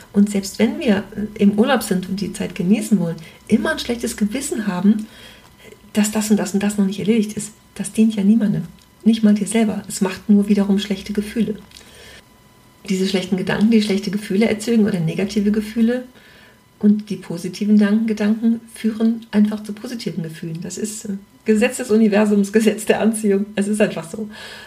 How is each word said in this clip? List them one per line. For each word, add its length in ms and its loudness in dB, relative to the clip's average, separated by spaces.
Und 160 4
selbst 280 -6
wenn 220 0
wir 240 0
im 220 4
Urlaub 240 2
sind 240 -2
und 140 -4
die 100 -6
Zeit 240 -8
genießen 420 2
wollen, 200 -2
immer 220 2
ein 80 -6
schlechtes 360 -6
Gewissen 520 -4
haben, 380 2
dass 200 0
das 200 0
und 60 4
das 160 -2
und 100 0
das 140 -2
noch 80 2
nicht 140 -4
erledigt 340 0
ist. 180 -10
Das 160 -10
dient 240 2
ja 80 -2
niemandem, 400 2
nicht 200 2
mal 100 6
dir 140 0
selber. 420 0
Es 100 -8
macht 300 -4
nur 180 6
wiederum 320 2
schlechte 320 -6
Gefühle. 440 -4
Diese 200 0
schlechten 280 -2
Gedanken, 340 0
die 120 6
schlechte 300 -2
Gefühle 360 0
erzeugen 380 2
oder 160 0
negative 500 -2
Gefühle 520 0
und 300 2
die 80 -8
positiven 640 0
Gedanken, 280 2
Gedanken 540 0
führen 580 -2
einfach 300 2
zu 120 -10
positiven 500 -8
Gefühlen. 380 -10
Das 160 -10
ist, 260 -8
äh, 140 -8
Gesetz 340 2
des 140 -4
Universums, 600 4
Gesetz 320 2
der 160 2
Anziehung. 540 0
Es 120 -2
ist 140 0
einfach 280 -2
so. 200 -10